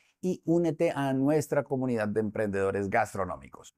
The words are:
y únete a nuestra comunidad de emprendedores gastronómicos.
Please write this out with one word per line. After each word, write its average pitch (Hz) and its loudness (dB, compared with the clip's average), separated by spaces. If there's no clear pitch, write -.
y 185 -4
únete 165 2
a 139 -2
nuestra 143 2
comunidad 127 -2
de 104 0
emprendedores 98 0
gastronómicos. 92 -4